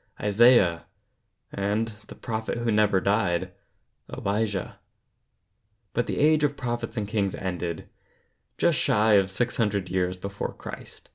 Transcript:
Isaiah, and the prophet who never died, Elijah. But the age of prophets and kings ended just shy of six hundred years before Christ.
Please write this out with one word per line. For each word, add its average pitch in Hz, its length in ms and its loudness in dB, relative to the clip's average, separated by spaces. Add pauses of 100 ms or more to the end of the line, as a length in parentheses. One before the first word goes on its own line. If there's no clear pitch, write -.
(200)
Isaiah, 104 640 4 (680)
and 107 420 -2 (140)
the - 80 -12
prophet 113 440 -4
who 117 120 -2
never 104 300 2
died, 92 520 0 (600)
Elijah. 104 680 -2 (1120)
But - 140 -2
the - 120 -2
age 151 260 2
of 135 120 0
prophets - 400 -4
and 104 120 -2
kings 98 260 0
ended 85 540 -4 (680)
just 165 200 0
shy 110 360 2
of 95 160 4
six - 260 -2
hundred 101 340 0
years 92 260 0
before 101 360 -4
Christ. - 640 -12